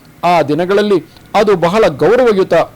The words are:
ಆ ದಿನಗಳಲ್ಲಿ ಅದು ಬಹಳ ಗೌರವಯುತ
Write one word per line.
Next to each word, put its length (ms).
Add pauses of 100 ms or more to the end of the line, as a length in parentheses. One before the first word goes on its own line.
(240)
ಆ 180
ದಿನಗಳಲ್ಲಿ 640 (300)
ಅದು 200
ಬಹಳ 320
ಗೌರವಯುತ 640 (220)